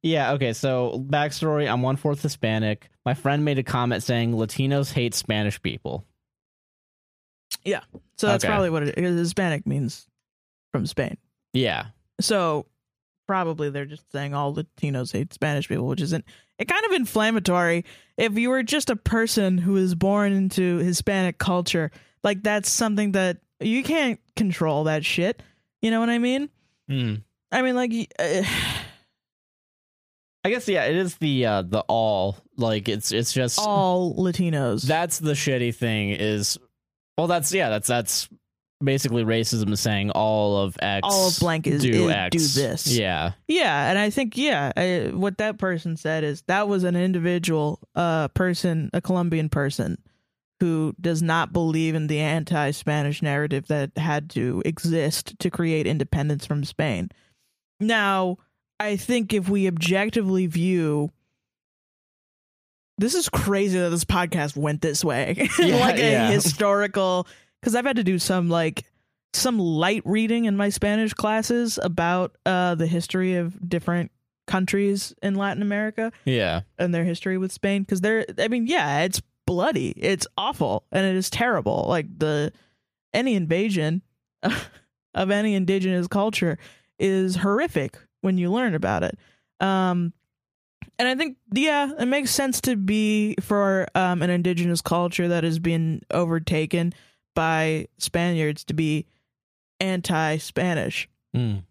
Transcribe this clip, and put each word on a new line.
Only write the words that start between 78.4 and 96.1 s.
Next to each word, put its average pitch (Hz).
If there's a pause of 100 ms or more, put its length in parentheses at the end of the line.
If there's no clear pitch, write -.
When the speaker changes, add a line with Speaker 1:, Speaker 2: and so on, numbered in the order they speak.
Speaker 2:
mean, 233
yeah, 151
it's 185 (260)
bloody. 180
It's - (100)
awful. 170
And 190
it 185
is 185
terrible. 202
Like, 160
the, 151 (640)
any 247
invasion 175 (560)
<laughs> -
of 190
any 208
indigenous 185
culture 196 (400)
is 190
horrific 196 (240)
when 190
you 175
learn 226
about 98
it. - (440)
Um, 185 (840)
and 247
I 262
think, 269 (160)
yeah, 285
it 240
makes 269
sense 269
to 247
be, 214
for, 196
um, 180
an 175
indigenous 175
culture 175
that 170
has 165
been 165